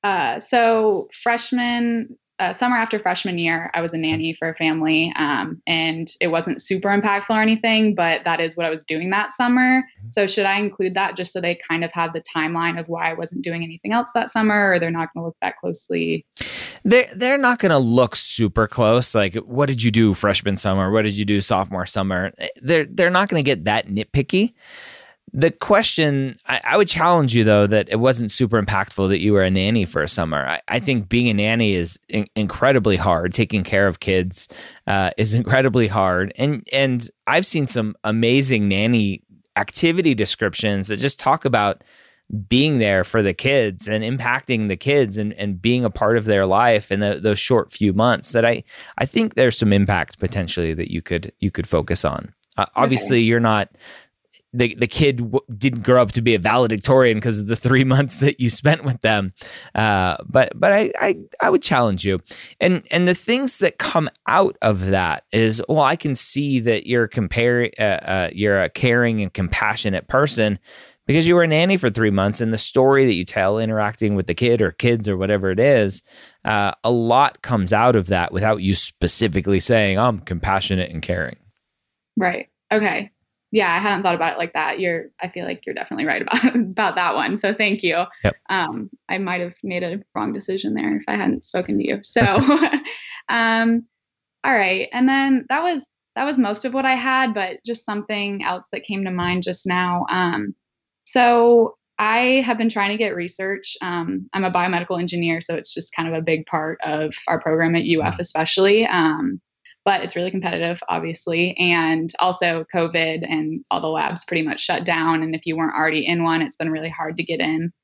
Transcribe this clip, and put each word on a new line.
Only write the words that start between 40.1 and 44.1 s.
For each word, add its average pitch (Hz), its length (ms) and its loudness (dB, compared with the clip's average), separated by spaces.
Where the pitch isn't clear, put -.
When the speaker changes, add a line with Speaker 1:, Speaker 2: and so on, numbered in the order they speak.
Speaker 2:
descriptions 101 720 -2
that 107 80 -2
just 135 200 -2
talk 143 280 0
about 104 360 0
being 139 300 2
there 98 260 2
for 113 180 0
the 95 100 2
kids 113 540 0
and 107 160 -2
impacting 120 640 -2